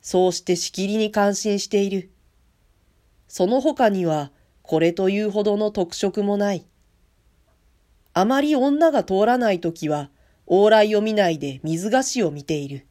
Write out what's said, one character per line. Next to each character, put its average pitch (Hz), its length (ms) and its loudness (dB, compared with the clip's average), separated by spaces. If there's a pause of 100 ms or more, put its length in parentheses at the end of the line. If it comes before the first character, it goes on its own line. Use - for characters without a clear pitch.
そ 185 280 2
う 175 40 0
し - 80 -6
て 180 160 -2
し - 160 -8
き 190 140 -6
り 202 100 -4
に 214 140 0
感 202 240 0
心 202 240 -2
し - 100 -8
て 202 140 0
い 196 80 -2
る。 190 200 -6 (1160)
そ - 180 0
の 247 140 2
他 262 300 2
に 185 160 -2
は、 151 260 -2 (300)
こ 156 180 0
れ 170 140 2
と 190 160 0
い 202 100 -2
う 214 100 -2
ほ 208 120 -2
ど 202 160 0
の 214 120 0
特 196 240 -4
色 202 280 -2
も 202 160 0
な 101 160 0
い。 82 120 -10 (1500)
あ 180 100 4
ま 262 160 0
り 294 160 0
女 285 360 2
が 254 120 0
通 190 220 0
ら 240 100 2
な 233 160 0
い 175 80 -2
と 170 120 -4
き 156 180 -6
は、 147 180 -4 (380)
往 196 240 4
来 214 260 4
を 208 60 0
見 220 100 -2
な 208 160 2
い 160 100 -2
で 135 260 -8
水 165 260 -4
菓 262 120 2
子 254 200 -4
を 165 80 0
見 143 140 -12
て 160 100 -4
い 143 120 -6
る。 139 240 -14